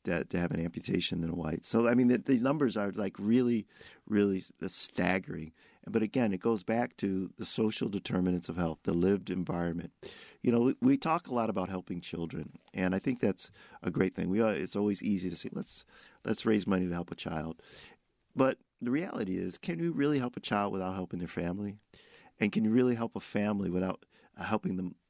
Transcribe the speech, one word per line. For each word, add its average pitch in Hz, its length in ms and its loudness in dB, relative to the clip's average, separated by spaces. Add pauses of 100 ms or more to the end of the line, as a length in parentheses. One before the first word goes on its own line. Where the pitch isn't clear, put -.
to, 85 200 0
to - 140 -4
have 87 140 0
an 82 120 0
amputation 87 560 -2
than 82 80 -2
a 82 60 -4
white. 80 320 -4
So, 117 200 2
I 120 80 4
mean, 123 140 6
the, 123 80 6
the 123 220 2
numbers 131 400 0
are, 101 140 -2
like, 101 260 -4
really, 117 480 2 (420)
really 101 340 4 (200)
s-, 90 100 -4
staggering. 90 800 -2 (340)
But 104 160 0
again, 113 300 2
it 92 80 -2
goes 113 220 0
back 117 360 -2
to 95 380 0
the 113 80 -8
social - 460 0
determinants 92 580 0
of 82 80 -6
health, 82 280 0
the 82 100 2
lived 92 340 4
environment. 85 640 -2 (480)
You 120 120 2
know, 117 80 6
we, 127 200 4
we 135 160 6
talk 160 300 0
a 143 80 -6
lot 113 160 2
about 92 180 0
helping 90 320 -6
children, 82 540 -6 (180)
and 92 220 2
I 95 60 2
think 127 200 -2
that's - 300 0 (320)
a - 80 -2
great 92 240 2
thing. 87 160 -2
We 101 100 2
are, 113 120 4
it's 90 240 -4
always 104 260 0
easy 95 260 -2
to 87 80 -6
say, - 160 -10
"Let's, - 320 -10 (400)
let's 113 220 -2
raise 107 200 4
money 92 200 2
to 87 80 -2
help 87 160 -6
a - 40 -10
child." 80 460 -6 (720)
But 131 220 2 (240)
the 120 100 -2
reality 123 460 -2
is, 92 220 -4
can 170 200 -6
you 170 140 0
really 143 280 2
help 123 180 -4
a - 20 -10
child 101 320 0
without 95 220 -2
helping 90 240 -6
their 87 100 -6
family? 98 480 -4 (640)
And 104 100 2
can 113 140 2
you 107 60 4
really 123 260 6
help 113 180 -4
a 104 60 -8
family 101 500 0
without, 92 340 0 (320)
uh, - 60 -10
helping 101 340 -2
them, 90 200 -6 (140)